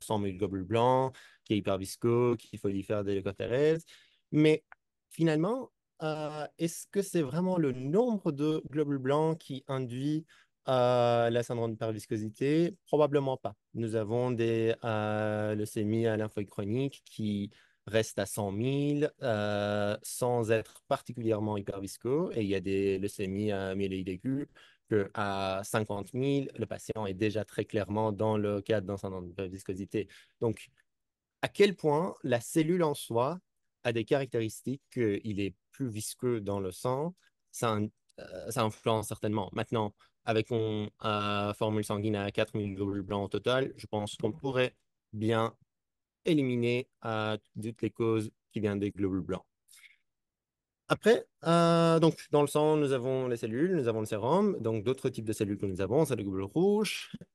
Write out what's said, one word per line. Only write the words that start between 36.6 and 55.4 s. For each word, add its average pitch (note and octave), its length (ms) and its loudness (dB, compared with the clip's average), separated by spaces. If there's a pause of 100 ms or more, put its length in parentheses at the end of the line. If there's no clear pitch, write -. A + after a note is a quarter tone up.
sang, C#3 440 -4 (340)
ça, A2+ 260 -2 (440)
euh, F2+ 320 -12
ça A#2 120 0
influence A2 440 0
certainement. G#2+ 460 -4
Maintenant, A2 420 -2 (300)
avec A2 260 0
une, A2 400 -2 (140)
euh, G#2 500 0
formule G#2+ 300 0
sanguine G#2 320 -2
à G2+ 120 -2
quatre A2 260 -2
mille G2+ 200 -4
globules G2+ 260 -2
blancs G2+ 240 -2
au F#2+ 40 -8
total, B2+ 480 0
je A2+ 100 -16
pense G#2 280 -4
qu'on A2 160 -2
pourrait B2+ 440 -2 (360)
bien A2+ 440 0 (720)
éliminer, B2+ 640 2 (160)
euh, G#2+ 320 -2 (260)
toutes A2+ 180 -8
les A2+ 80 0
causes A2 400 0 (220)
qui A#2 80 -6
viennent G2+ 180 0
des G2+ 140 -2
globules F#2+ 300 -2
blancs. F2 240 -6 (1400)
Après, G#3 360 4 (200)
euh, E3+ 540 6
donc, D#3+ 320 4
dans D3 100 6
le C#3+ 60 4
sang, D3+ 280 4
nous D3 160 4
avons C3 380 0
les A#2+ 80 0
cellules, B2 360 0
nous C3+ 140 2
avons A2 140 2
le A2 40 -2
sérum, D3 540 2
donc A2+ 240 -2
d'autres B2+ 260 0
types A2+ 160 -6
de G#2+ 80 -2
cellules G2+ 240 0